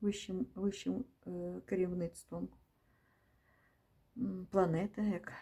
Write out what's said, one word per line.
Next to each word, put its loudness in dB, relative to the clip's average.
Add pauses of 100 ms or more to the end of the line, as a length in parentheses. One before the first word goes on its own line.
Вищим, 0 (100)
вищим, -2 (220)
е, -4
керівництвом, -2 (1700)
м, -2
планети, 4
як 0